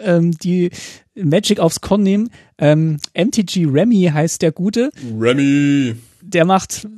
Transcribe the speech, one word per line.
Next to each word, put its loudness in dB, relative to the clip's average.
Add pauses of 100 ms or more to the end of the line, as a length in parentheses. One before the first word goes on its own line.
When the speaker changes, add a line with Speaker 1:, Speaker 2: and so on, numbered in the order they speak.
Speaker 1:
ähm, 2
die -2 (460)
Magic 0
aufs 0
Korn 0
nehmen. 0 (280)
Ähm, 2 (160)
M 0
T 0
G -2
Remy 2
heißt -2
der 2
Gute. -2 (280)
Speaker 2:
Remy. 2 (260)
Speaker 1:
Der 0
macht -2 (100)